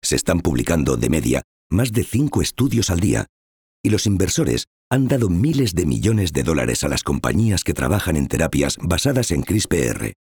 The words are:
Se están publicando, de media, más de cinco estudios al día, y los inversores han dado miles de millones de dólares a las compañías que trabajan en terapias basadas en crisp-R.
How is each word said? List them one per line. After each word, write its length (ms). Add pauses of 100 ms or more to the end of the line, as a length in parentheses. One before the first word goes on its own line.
Se 140
están 260
publicando, 560
de 120
media, 340 (260)
más 220
de 120
cinco 380
estudios 480
al 100
día, 280 (560)
y 60
los 160
inversores 600 (240)
han 180
dado 220
miles 440
de 120
millones 480
de 100
dólares 400
a 60
las 140
compañías 600
que 100
trabajan 420
en 120
terapias 540
basadas 500
en 120
crisp-R. 720 (100)